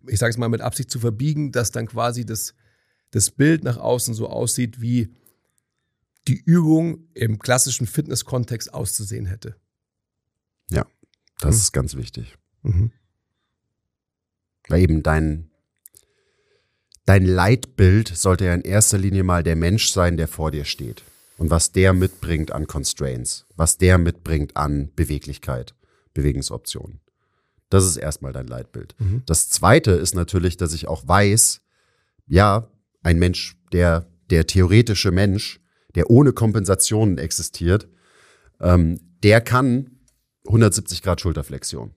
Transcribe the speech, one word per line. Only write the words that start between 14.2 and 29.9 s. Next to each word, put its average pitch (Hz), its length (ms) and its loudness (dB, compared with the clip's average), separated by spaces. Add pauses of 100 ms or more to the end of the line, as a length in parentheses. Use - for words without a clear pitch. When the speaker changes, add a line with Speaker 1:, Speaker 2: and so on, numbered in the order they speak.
Speaker 2:
Weil 85 140 2
eben 80 220 2
dein, 78 460 -2 (1600)
dein 95 200 6
Leitbild 95 840 2
sollte 92 360 0
ja 87 80 2
in 87 80 -2
erster 101 360 2
Linie 95 260 0
mal 87 200 0
der 80 120 0
Mensch 87 340 0
sein, 87 280 0
der 80 100 -2
vor 78 240 -6
dir 73 140 -8
steht. - 380 -12 (340)
Und 82 120 -2
was 82 220 0
der 95 220 4
mitbringt 82 580 -2
an 76 160 -6
Constraints, 65 800 -8 (100)
was 80 220 0
der 92 200 6
mitbringt 80 600 -2
an 73 380 -4
Beweglichkeit, 71 800 -6 (380)
Bewegungsoptionen. - 840 -6 (680)
Das 95 160 4
ist 82 120 -2
erstmal 69 360 -10
dein 64 140 -10
Leitbild. 60 520 -16
Speaker 1:
Mhm. 110 260 -4
Speaker 2:
Das - 240 -2
Zweite 110 420 4